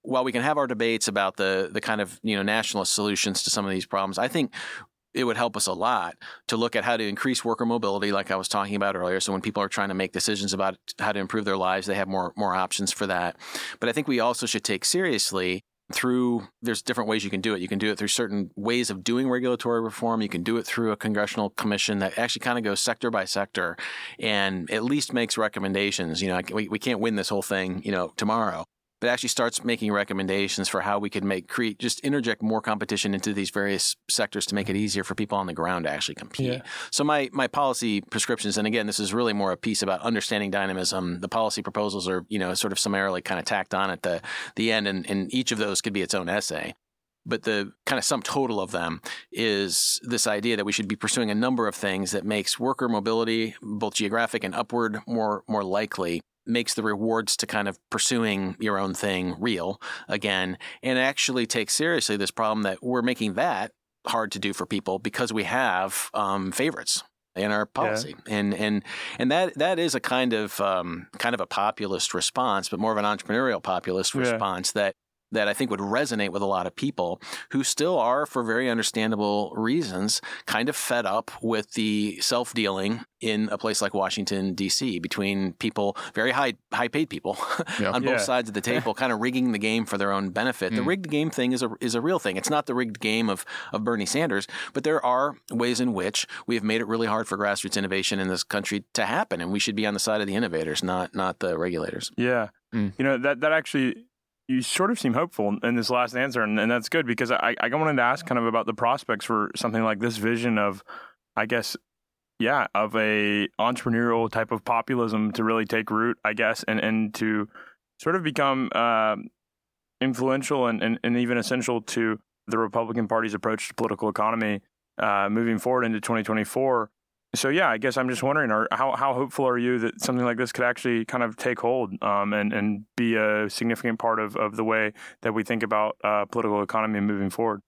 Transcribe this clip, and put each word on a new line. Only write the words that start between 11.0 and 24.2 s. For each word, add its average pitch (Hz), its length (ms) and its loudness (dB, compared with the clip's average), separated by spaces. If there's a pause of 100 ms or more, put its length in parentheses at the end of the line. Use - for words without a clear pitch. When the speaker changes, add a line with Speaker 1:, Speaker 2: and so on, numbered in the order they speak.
Speaker 1:
to 101 80 -2
improve 101 260 -2
their 98 120 0
lives, 92 300 0
they 98 80 0
have 98 120 0
more, 92 300 -2
more 101 160 0
options 92 380 0
for 101 160 -2
that. 90 280 0 (440)
But 117 100 2
I - 20 2
think 147 160 -2
we 127 120 2
also 120 260 0
should 110 180 -2
take 98 220 -2
seriously 98 760 0 (300)
through, 123 560 2 (140)
there's 113 220 -2
different 113 260 0
ways 110 140 2
you 98 80 -4
can 98 100 -2
do 107 140 0
it. 90 60 -4
You 92 60 -4
can 98 120 -2
do 110 120 2
it 95 60 -2
through 104 120 -2
certain 101 460 0
ways 113 360 0
of 95 120 -8
doing 123 240 2
regulatory 123 540 0
reform. 113 400 0
You 101 80 0
can 87 140 -2
do 113 140 2
it 110 100 -2
through 113 240 0
a 104 40 2
congressional 104 540 0
commission 104 500 0
that 95 200 0
actually 117 220 0
kind 123 180 0
of 113 40 -4
goes 101 160 0
sector 120 300 0
by 101 160 0
sector 95 500 -2 (440)
and 98 500 0